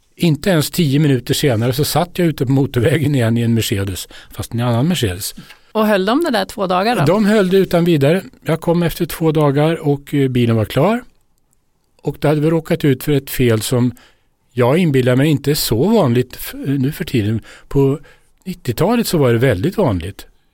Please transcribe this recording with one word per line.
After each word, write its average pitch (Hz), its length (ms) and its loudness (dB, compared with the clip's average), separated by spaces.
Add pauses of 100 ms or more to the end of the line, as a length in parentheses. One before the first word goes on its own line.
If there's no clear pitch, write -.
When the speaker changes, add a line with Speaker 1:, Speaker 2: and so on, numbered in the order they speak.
(160)
Speaker 1:
inte 170 340 0
ens 156 200 2
tio 139 280 0
minuter 139 360 0
senare 123 380 0
så 139 120 0
satt 165 340 -4
jag 175 100 2
ute 151 180 -2
på 123 60 0
motorvägen 139 640 0
igen 117 240 0
i 117 40 0
en 117 120 0
Mercedes, 98 540 -4 (240)
fast - 220 -12
en 113 60 -2
annan 120 280 0
Mercedes. 104 460 -4 (380)
Speaker 2:
Och 220 140 0
höll 202 200 2
de 240 180 0
det 330 60 -2
där 208 140 -2
två 190 220 -6
dagar 190 300 0
då? 156 80 0 (100)
Speaker 1:
De 220 100 2
höll 202 240 2
det 185 80 2
utan 175 280 2
vidare. 165 380 2 (220)
Jag 160 160 -2
kom 175 220 0
efter 170 240 -2
två 160 260 -2
dagar 151 560 0
och, 143 260 -4
eh, 139 140 2
bilen 120 280 2
var 110 80 2
klar. 202 380 0 (1000)
Och 147 180 -6
då 151 80 0
hade 151 120 2
vi 151 100 2
råkat 165 340 -2
ut 135 200 2
för 147 80 0
ett - 180 -2
fel 113 320 2
som 123 300 0 (600)
jag 123 260 2
inbillar 131 380 2
mig 139 120 2
inte 139 220 0
är 151 40 2
så 131 340 0
vanligt 131 480 2
f-, - 180 -14 (120)
nu 139 260 -2
för 170 120 -8
tiden. 110 360 -2 (280)
På 139 300 0 (460)
nittiotalet 185 600 -2
så 175 120 -2
var 127 140 4
det 117 60 2
väldigt 123 380 0
vanligt. 98 500 -2 (280)